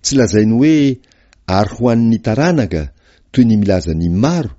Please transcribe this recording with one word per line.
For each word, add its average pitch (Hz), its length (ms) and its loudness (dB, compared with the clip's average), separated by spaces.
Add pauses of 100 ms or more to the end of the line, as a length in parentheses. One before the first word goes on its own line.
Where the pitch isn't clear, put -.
Tsy - 140 -6
lazainy 107 380 2
hoe, 139 460 2 (480)
"Ary 98 260 0
ho 120 160 -2
an'ny 117 320 0
taranaka", 110 720 -2 (380)
toy 123 140 2
ny 110 120 2
milaza 92 360 0
ny 85 160 -2
maro 123 500 -2